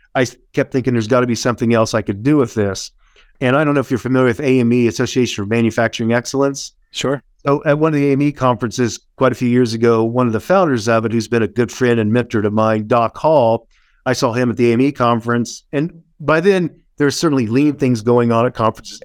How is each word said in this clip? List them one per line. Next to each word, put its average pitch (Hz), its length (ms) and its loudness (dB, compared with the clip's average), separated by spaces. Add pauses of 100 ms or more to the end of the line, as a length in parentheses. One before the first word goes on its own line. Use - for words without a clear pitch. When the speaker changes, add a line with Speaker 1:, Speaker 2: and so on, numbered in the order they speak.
(140)
Speaker 1:
I 131 80 2
s-, - 140 -4 (160)
kept 139 200 -2
thinking 127 200 -2
there's 113 140 0
gotta 123 200 2
be 120 80 0
something 117 380 -2
else 113 220 2
I 110 80 0
could 104 200 -6
do 147 140 2
with 127 160 0
this. 101 380 -4 (500)
And 131 160 2
I 156 80 2
don't 147 80 0
know 143 80 0
if - 100 -4
you're 127 80 0
familiar 127 280 2
with 120 140 0
A 131 200 2
M 117 140 2
E, 120 140 2
Association 117 540 -2
for 98 60 -6
Manufacturing 113 640 0
Excellence. 135 600 -2 (180)
Speaker 2:
Sure. 135 320 -6 (240)
Speaker 1:
So 143 180 0
at 147 140 2
one 156 160 0
of 147 40 0
the 143 120 2
A - 20 2
M 135 80 0
E 147 100 0
conferences 123 720 -2 (160)
quite 127 160 2
a - 40 -4
few 123 120 -2
years 120 240 2
ago, 113 320 2
one 120 220 0
of 110 80 0
the 104 60 0
founders 156 460 0
of 113 200 2
it, 107 60 -4
who's 110 160 -2
been 117 140 0
a 104 60 -2
good 120 240 -2
friend 120 260 2
and 107 140 0
mentor 117 300 0
to 104 80 0
mine, 107 380 0
Doc 117 280 0
Hall, 123 520 2 (360)
I 127 80 0
saw 123 220 -2
him 123 160 0
at 113 80 -4
the 120 100 4
A 117 60 4
M 120 80 2
E 143 100 0
conference. 120 800 -2
And 156 300 -6 (180)
by 156 200 0
then, 185 420 0 (160)
there's 143 180 0
certainly 139 300 0
lean 139 300 0
things 123 260 0
going 120 300 2
on 113 120 2
at 123 80 -2
conferences. - 520 -4